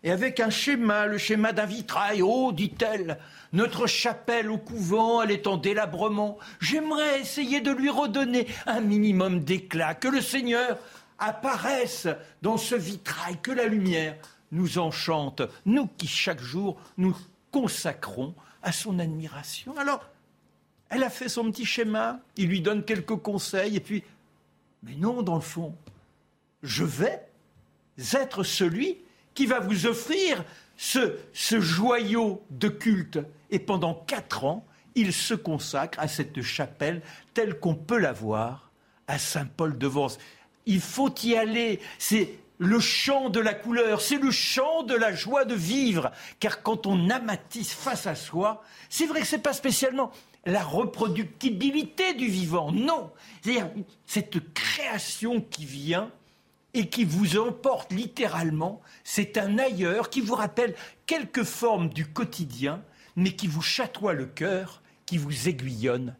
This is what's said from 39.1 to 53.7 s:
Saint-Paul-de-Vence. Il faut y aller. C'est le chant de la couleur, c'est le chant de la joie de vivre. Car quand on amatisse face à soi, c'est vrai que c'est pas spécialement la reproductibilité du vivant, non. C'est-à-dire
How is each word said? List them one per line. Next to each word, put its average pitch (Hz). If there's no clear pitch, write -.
Saint-Paul-de-Vence. 139
Il 190
faut -
y 233
aller. 220
C'est -
le 196
chant 269
de 214
la 214
couleur, 226
c'est 285
le 269
chant 302
de 247
la 226
joie 247
de 233
vivre. 190
Car -
quand 220
on 185
amatisse 226
face -
à 160
soi, 208
c'est 320
vrai 302
que -
c'est -
pas 285
spécialement 262
la 185
reproductibilité 226
du 254
vivant, 175
non. 240
C'est-à-dire 214